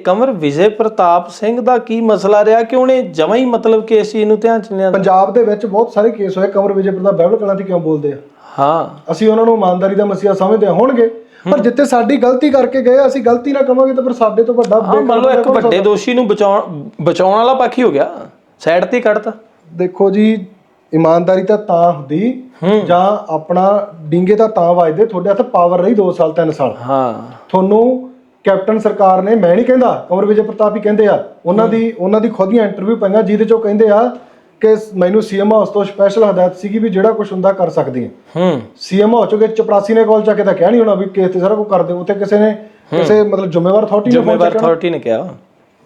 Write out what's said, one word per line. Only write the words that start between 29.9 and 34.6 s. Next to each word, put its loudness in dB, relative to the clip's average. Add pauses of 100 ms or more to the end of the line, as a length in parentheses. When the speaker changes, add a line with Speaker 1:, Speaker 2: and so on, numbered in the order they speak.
Speaker 2:
ਕੰਵਰ 0
ਵਿਜੇ 2
ਪ੍ਰਤਾਪ -2
ਹੀ -6
ਕਹਿੰਦੇ 2
ਆ, 0 (220)
ਉਹਨਾਂ 0
Speaker 1:
ਹੂੰ। 0
Speaker 2:
ਦੀ, -2
ਉਹਨਾਂ 0
ਦੀ 0
ਖੁਦ -2
ਦੀਆਂ 2
ਇੰਟਰਵਿਊ -4
ਪਈਆਂ 0
ਜਿਹਦੇ 0
ਚੋਂ 2
ਕਹਿੰਦੇ 2
ਆ 2 (460)